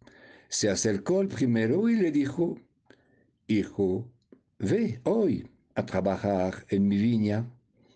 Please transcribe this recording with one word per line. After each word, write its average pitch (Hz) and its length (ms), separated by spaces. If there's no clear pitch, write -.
Se - 240
acercó 101 480
al 196 80
primero 131 600
y 233 80
le 180 160
dijo: 143 440
'Hijo, 101 600
ve 180 420
hoy 165 480
a 107 100
trabajar 95 840
en 101 180
mi 101 100
viña.' 110 540